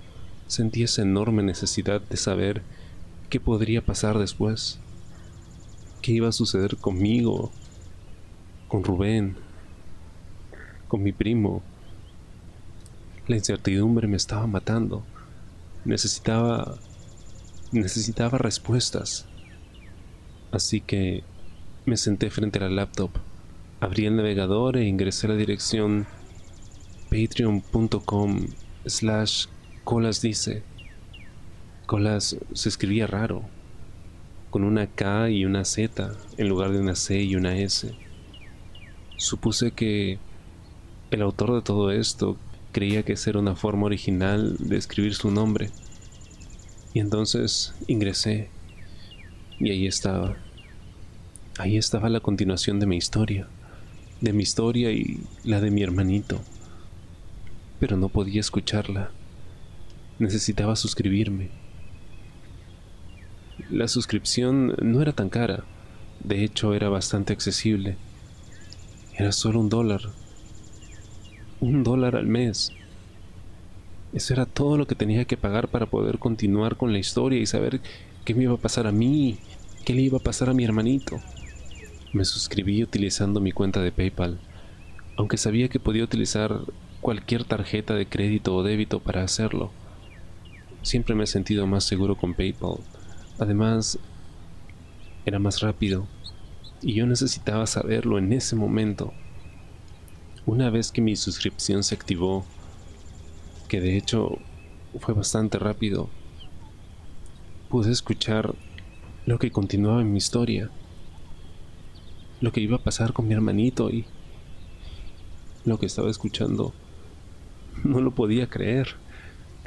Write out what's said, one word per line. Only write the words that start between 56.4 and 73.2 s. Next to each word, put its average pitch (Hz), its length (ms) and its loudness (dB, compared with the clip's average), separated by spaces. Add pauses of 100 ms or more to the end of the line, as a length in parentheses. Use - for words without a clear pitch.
Pero 113 180 4
no 92 100 4
podía 98 320 2
escucharla. 104 720 0 (1080)
Necesitaba 107 600 2
suscribirme. 98 720 2 (2250)
La 110 200 2
suscripción 123 920 2
no 117 200 6
era 151 100 4
tan 98 180 0
cara. 107 360 0 (580)
De 101 200 2
hecho, 107 300 2
era 104 140 4
bastante 98 460 2
accesible. 98 640 2 (1200)
Era 101 160 2
solo 110 260 4
un 107 100 4
dólar. 107 320 4 (1600)
Un 131 240 4
dólar 123 320 4
al 110 120 2
mes. 113 440 2 (1400)